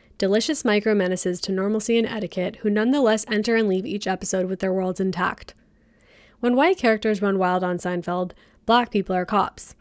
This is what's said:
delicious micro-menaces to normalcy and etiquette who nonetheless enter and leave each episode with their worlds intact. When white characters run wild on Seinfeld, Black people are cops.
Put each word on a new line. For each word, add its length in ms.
delicious 480
micro-menaces 760
to 100
normalcy 460
and 80
etiquette 500
who 140
nonetheless 580
enter 280
and 120
leave 160
each 220
episode 400
with 140
their 120
worlds 280
intact. 520
When 160
white 220
characters 420
run 180
wild 240
on 140
Seinfeld, 560
Black 260
people 240
are 120
cops. 540